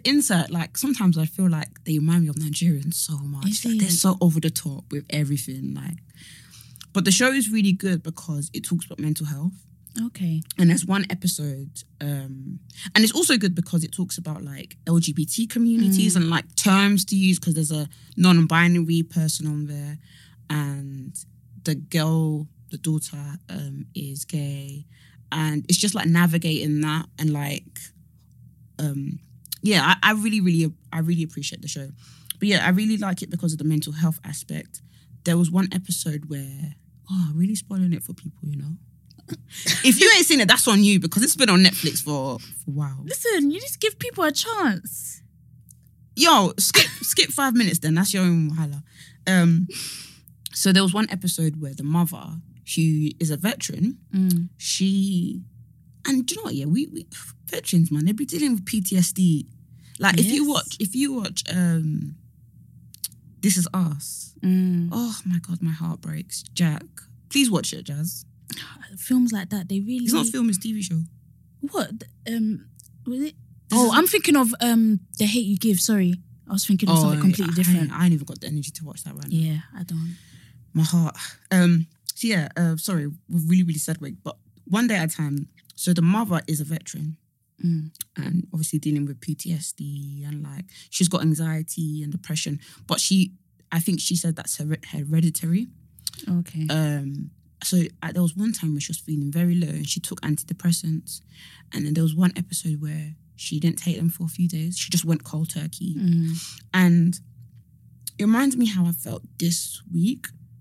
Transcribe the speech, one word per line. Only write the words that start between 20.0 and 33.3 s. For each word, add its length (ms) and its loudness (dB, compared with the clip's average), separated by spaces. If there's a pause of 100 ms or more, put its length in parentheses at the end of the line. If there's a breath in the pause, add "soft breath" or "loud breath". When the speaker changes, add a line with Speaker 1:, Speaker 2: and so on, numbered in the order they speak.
Speaker 1:
and 680 -6 (480)
the 120 -2
girl, 720 0 (220)
the 60 -8
daughter, 720 -4
um, 380 -10 (100)
is 300 -10
gay, 600 -8 (460 soft breath)
and 380 -2
it's 80 4
just, 180 0
like, 120 0
navigating 720 2
that 260 -2 (100)
and, 140 0
like, 480 -6 (1000)
um, 400 -4 (420)
yeah, 420 4
I, 60 6
I 20 6
really, 300 0
really, 320 2 (180)
I 80 -4
really 240 0
appreciate 380 -8
the 80 -10
show. 220 -10 (460 loud breath)
But 120 0
yeah, 160 4
I 40 4
really 280 2
like 260 -2
it 60 -10
because 240 -2